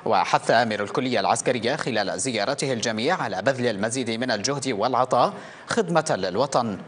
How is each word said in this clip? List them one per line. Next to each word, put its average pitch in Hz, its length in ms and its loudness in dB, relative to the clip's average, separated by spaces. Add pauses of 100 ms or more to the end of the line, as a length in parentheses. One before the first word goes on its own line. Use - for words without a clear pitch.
وحث 110 460 2
آمر 113 320 4
الكلية 123 380 0
العسكرية 117 560 0
خلال 104 440 -2
زيارته 131 520 -2
الجميع 120 500 -2
على 107 200 -4
بذل 123 240 2
المزيد 113 440 -2
من 120 200 -2
الجهد 127 380 -2
والعطاء 127 640 2 (340)
خدمة 165 520 0
للوطن 107 680 0